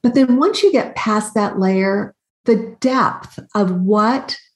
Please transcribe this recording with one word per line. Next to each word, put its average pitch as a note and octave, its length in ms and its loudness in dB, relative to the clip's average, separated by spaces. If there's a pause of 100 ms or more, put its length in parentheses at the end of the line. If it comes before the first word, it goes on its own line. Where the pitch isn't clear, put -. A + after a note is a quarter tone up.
But A#3+ 140 0
then B3+ 220 4
once F4 260 0
you G4 80 4
get - 240 -2
past G#3+ 380 -2
that G3+ 260 -2
layer, F#3+ 560 0 (300)
the A3+ 340 0
depth - 600 -2 (140)
of G3 180 0 (100)
what G#3+ 560 0 (180)